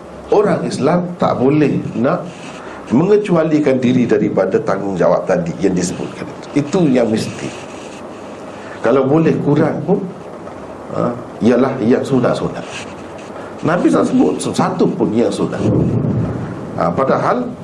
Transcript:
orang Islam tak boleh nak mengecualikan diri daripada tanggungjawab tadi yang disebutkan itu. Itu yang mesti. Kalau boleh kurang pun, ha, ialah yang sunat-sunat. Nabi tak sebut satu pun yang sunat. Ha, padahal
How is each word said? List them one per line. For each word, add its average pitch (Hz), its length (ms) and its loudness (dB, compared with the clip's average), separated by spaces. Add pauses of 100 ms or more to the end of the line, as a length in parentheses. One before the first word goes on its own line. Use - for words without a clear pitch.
(320)
orang 190 320 2
Islam 131 400 0 (160)
tak - 160 2
boleh 131 480 2 (160)
nak 151 240 0 (640)
mengecualikan 156 880 4
diri 120 320 2
daripada 101 480 2
tanggungjawab 95 720 0
tadi 85 320 0
yang 92 160 2
disebutkan - 480 -4
itu. - 400 -4
Itu 196 240 0
yang 120 240 4
mesti. 92 320 -4 (1400)
Kalau 127 240 4
boleh 147 400 4
kurang 147 400 2
pun, 190 160 2 (960)
ha, 120 160 -2 (320)
ialah 123 400 4
yang 120 160 4
sunat-sunat. 98 640 0 (1040)
Nabi 180 240 2
tak - 160 2
sebut - 320 2
satu 170 560 0
pun 101 160 0
yang 110 160 2
sunat. - 320 -2 (1200)
Ha, 87 80 2
padahal 147 560 0 (200)